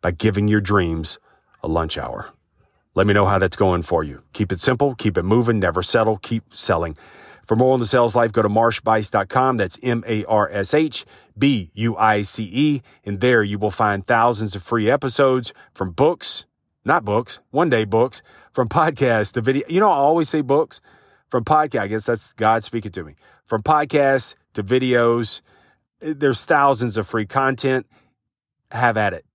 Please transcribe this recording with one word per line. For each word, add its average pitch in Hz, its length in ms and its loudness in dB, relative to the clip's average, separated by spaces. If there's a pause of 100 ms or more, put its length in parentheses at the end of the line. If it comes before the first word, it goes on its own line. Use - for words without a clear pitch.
by 87 120 -2
giving 104 360 0
your 104 120 2
dreams 87 580 -2 (440)
a - 60 -6
lunch 80 300 -4
hour. 60 320 -12 (640)
Let 95 120 2
me 104 80 4
know 101 120 4
how 98 120 2
that's 92 180 0
going 92 260 2
for 82 200 0
you. 76 200 -10 (100)
Keep 101 200 -2
it 90 80 -6
simple, 131 340 2
keep 104 240 -2
it - 40 -2
moving, 113 380 2
never 90 220 0
settle, 110 340 2
keep - 360 -8
selling. 85 440 -2 (500)
For 107 100 0
more 131 180 4
on 127 60 0
The 117 60 -2
Sales 120 300 2
Life, 117 160 2
go 113 100 2
to 107 60 2
marshbuice 110 600 2
dot 98 180 -2
com. 131 280 0
That's 98 260 -4
M 120 240 -2
A 110 180 -2
R 104 260 0
S 95 240 -4
H 156 300 0 (320)
B 113 380 0
U 113 220 -2
I 107 260 2
C 107 220 -8
E. 131 380 -2 (220)
And 101 160 -6
there 120 240 4
you 104 140 -6
will 104 120 -2
find 101 340 -2
thousands 113 520 0
of 92 80 -12
free 113 260 0
episodes 131 600 0 (220)
from 92 180 -8
books, - 520 0 (400)
not 135 200 0
books, 104 340 -2 (120)
one 170 200 0
day 113 140 2
books, 113 360 0 (320)
from 123 160 -2
podcasts, 127 640 0
the 120 100 -4
video. 131 260 0
You 170 100 0
know, 208 120 4
I 165 60 2
always 151 320 2
say 156 120 -2
books. 143 400 -2 (480)
From 120 160 -2
podcast, 151 360 0
I 101 80 -4
guess 110 180 -4
that's 117 260 -4
God 113 320 0
speaking 107 280 -8
to 87 120 -12
me. 73 100 -20 (300)
From 113 180 -4
podcasts 143 720 0 (200)
to - 100 -8
videos, 120 760 0 (580)
there's 143 400 -2
thousands 131 560 2
of 107 100 -4
free 110 200 -4
content. 131 600 -2 (840)
Have 117 260 0
at 104 160 0
it. 82 120 -12 (100)